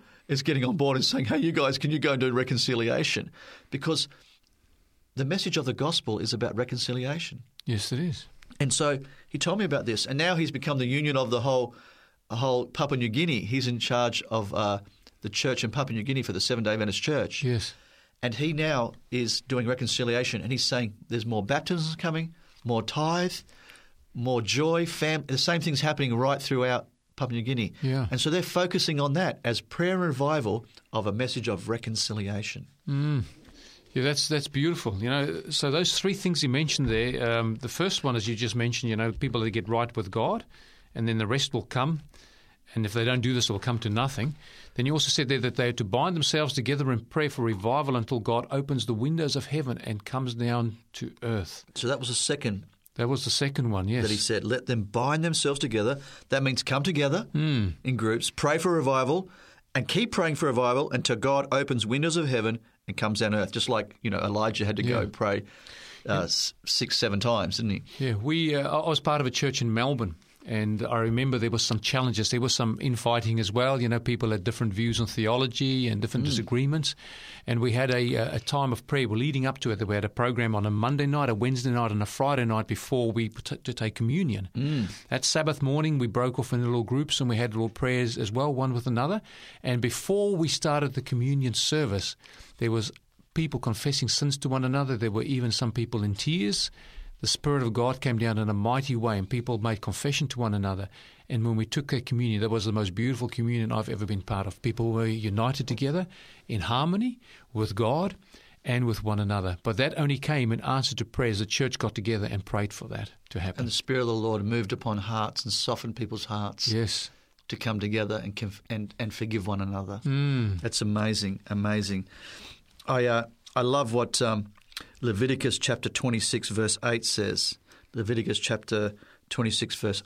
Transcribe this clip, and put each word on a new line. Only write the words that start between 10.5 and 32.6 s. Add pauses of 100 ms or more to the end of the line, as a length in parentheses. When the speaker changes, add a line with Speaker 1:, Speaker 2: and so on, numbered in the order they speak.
Speaker 1:
become
the
union
of
the
whole, (540)
the
whole
Papua
New
Guinea.
He's
in
charge
of,
uh, (420)
the
church
in
Papua
New
Guinea
for
the
Seventh-day
Adventist
Church.
Speaker 2:
Yes. (480)
Speaker 1:
And
he
now (180)
is
doing
reconciliation,
and
he's
saying (140)
there's
more
baptisms
coming, (280)
more
tithe, (800)
more
joy,
fam-,
the
same
thing's
happening
right
throughout (280)
Papua
New
Guinea.
Speaker 2:
Yeah.
Speaker 1:
And
so
they're
focusing
on
that
as
prayer
and
revival (260)
of
a
message
of
reconciliation. (200)